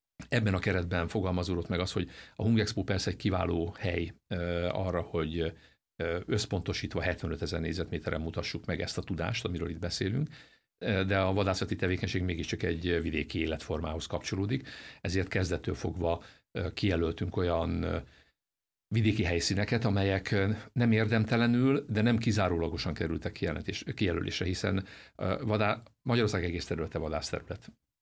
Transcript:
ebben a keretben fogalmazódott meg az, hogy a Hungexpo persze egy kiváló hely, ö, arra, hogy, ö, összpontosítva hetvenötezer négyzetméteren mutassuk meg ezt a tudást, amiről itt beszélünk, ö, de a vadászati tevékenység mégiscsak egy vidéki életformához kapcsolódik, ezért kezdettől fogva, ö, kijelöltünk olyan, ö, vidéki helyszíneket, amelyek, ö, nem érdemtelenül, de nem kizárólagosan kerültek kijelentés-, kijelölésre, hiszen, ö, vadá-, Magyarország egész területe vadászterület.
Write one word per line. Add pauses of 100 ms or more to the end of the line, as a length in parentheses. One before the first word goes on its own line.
(280)
ebben
a
keretben
fogalmazódott
meg
az,
hogy (260)
a
Hungexpo
persze
egy
kiváló
hely, (140)
ö,
arra,
hogy, (420)
ö,
összpontosítva
hetvenötezer
négyzetméteren
mutassuk
meg
ezt
a
tudást,
amiről
itt
beszélünk, (480)
ö,
de
a
vadászati
tevékenység
mégiscsak
egy
vidéki
életformához
kapcsolódik, (340)
ezért
kezdettől
fogva, (280)
ö,
kijelöltünk
olyan,
ö, (920)
vidéki
helyszíneket,
amelyek,
ö, (220)
nem
érdemtelenül,
de
nem
kizárólagosan
kerültek
kijelentés-, (100)
kijelölésre,
hiszen, (300)
ö,
vadá-, (200)
Magyarország
egész
területe
vadászterület. (300)